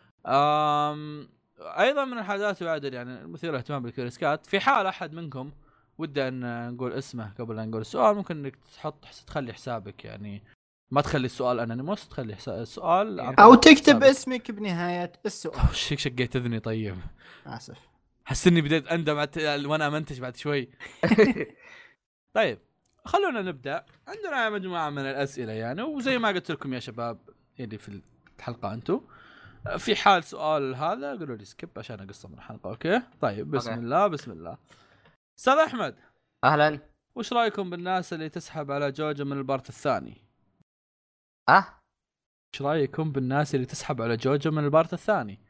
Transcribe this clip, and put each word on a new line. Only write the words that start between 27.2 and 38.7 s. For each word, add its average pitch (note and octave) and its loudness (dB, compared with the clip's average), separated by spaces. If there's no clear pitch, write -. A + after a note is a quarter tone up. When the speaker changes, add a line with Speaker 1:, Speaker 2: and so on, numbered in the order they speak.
Speaker 1:
اللي A2 -10
في G2+ -16
الحلقة A2 -10
أنتو، C3+ -4
في - 0
حال F#3+ 4
سؤال C#3 -2
هذا E3+ -4
قولوا E3 -8
لي G2+ -16
سكيب - -16
عشان G#2+ -14
أقصه G2 -18
من D#2+ -20
الحلقة، - -14
أوكي؟ E3+ 0
طيب، A#2+ -2
بسم B2 -2
Speaker 3:
أوكي. A#2 -6
Speaker 1:
الله، D#3+ 2
بسم C#3+ -6
الله. E2 -14
أستاذ B3+ 4
أحمد. B3+ 2
Speaker 3:
أهلًا. D3 4
Speaker 1:
وش A#3+ -8
رأيكم G#3+ 0
بالناس F3+ -4
اللي D#3 -8
تسحب D3+ -10